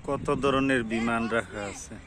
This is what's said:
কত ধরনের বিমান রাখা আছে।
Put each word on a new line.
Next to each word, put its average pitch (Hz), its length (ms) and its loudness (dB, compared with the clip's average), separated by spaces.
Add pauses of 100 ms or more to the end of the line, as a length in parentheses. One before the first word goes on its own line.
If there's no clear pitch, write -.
কত 139 200 -2 (160)
ধরনের 135 380 4 (100)
বিমান 113 300 0 (140)
রাখা 104 260 -2 (100)
আছে। - 240 -12 (120)